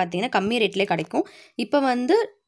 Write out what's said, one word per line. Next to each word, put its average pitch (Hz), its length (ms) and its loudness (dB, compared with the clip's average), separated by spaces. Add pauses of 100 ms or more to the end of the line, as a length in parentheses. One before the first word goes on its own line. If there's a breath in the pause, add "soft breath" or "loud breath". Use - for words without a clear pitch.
பார்த்தீங்கன்னா 180 360 -2
கம்மி 220 280 0
ரேட்லயே 190 280 -2
கிடைக்கும். 170 320 -2 (400 loud breath)
இப்ப 285 240 0
வந்து 247 280 2 (300)